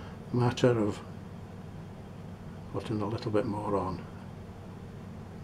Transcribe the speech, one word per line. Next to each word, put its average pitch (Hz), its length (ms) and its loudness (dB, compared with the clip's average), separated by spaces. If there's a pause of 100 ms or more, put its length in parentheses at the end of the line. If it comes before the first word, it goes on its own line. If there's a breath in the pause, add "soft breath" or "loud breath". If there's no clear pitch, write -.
(320 loud breath)
matter 123 460 8
of 104 220 4 (1700)
putting 107 280 0
a 101 60 2
little 113 260 0
bit 104 140 6
more 101 280 0
on. 92 260 2 (1400)